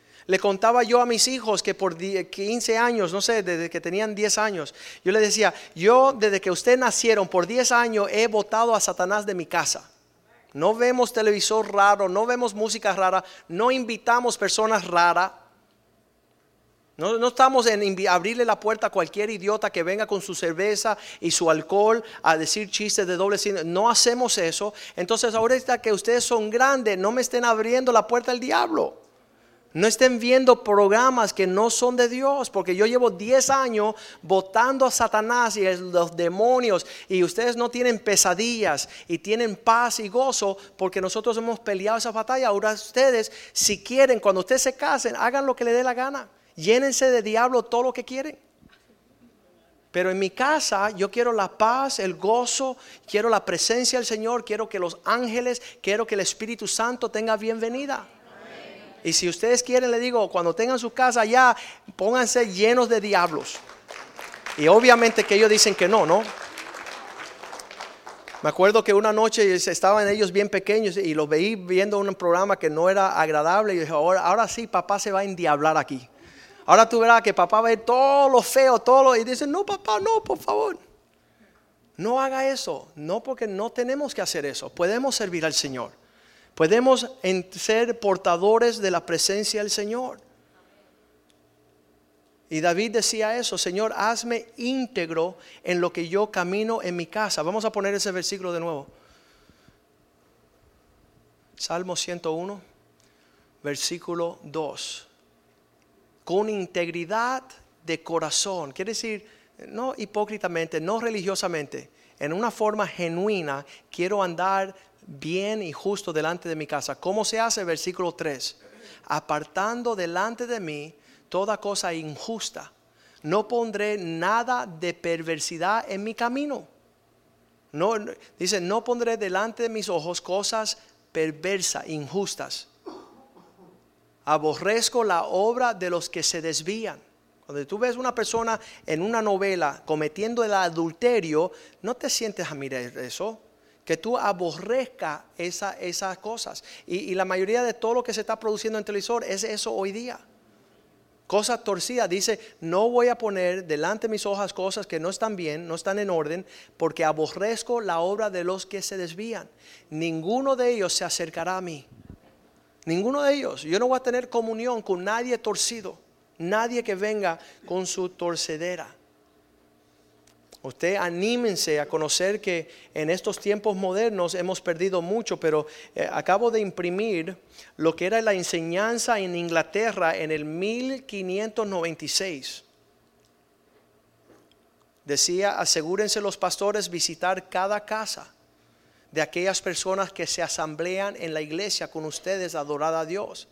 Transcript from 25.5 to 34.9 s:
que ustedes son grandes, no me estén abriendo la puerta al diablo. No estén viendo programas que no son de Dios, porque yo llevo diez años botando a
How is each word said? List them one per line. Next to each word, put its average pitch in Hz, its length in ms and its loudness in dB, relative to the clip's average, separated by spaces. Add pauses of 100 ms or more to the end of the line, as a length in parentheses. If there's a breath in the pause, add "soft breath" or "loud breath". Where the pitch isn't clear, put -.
que 220 120 0
ustedes 233 320 2
son 214 260 0
grandes, 233 480 4
no 202 140 2
me 254 80 0
estén 240 240 0
abriendo 240 480 2
la 214 160 4
puerta 240 240 0
al 240 80 -2
diablo. 311 600 0 (720 soft breath)
No 175 120 4
estén 247 320 4
viendo 247 460 6
programas 208 720 4
que 190 120 2
no 202 220 2
son 247 280 0
de 247 120 6
Dios, 269 400 0
porque 185 260 -2
yo 202 120 4
llevo 240 240 4
diez 247 400 2
años 226 440 2 (280 loud breath)
botando 220 640 4
a 247 40 4